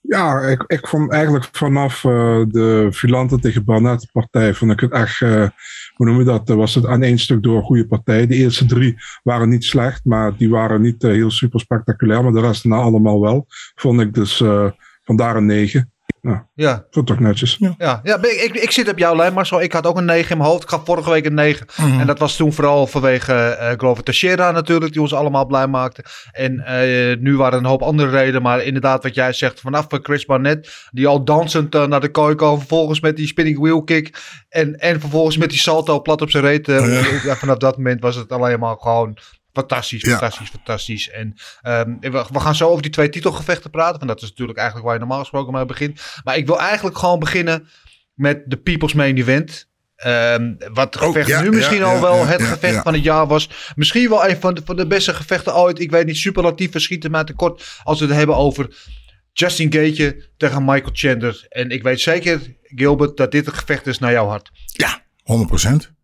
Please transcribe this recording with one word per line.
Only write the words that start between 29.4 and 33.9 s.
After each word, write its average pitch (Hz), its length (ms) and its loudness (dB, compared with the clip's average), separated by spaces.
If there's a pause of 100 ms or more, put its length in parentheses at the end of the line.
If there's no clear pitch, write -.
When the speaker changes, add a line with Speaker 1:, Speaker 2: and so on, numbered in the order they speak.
Speaker 2:
vanaf, 147 320 -4
eh, 143 100 -4
Chris 143 220 -4
Barnett, 139 680 -2
die 131 160 0
al 143 180 2
dansend, 156 500 0
eh, 147 120 4
naar 143 140 2
de 143 100 -2
kooi 151 240 2
kwam. 151 240 2
Vervolgens 156 420 -2
met 156 160 0
die 151 100 -4
spinning 156 320 -2
wheel 160 260 2
kick. 156 340 -2 (300)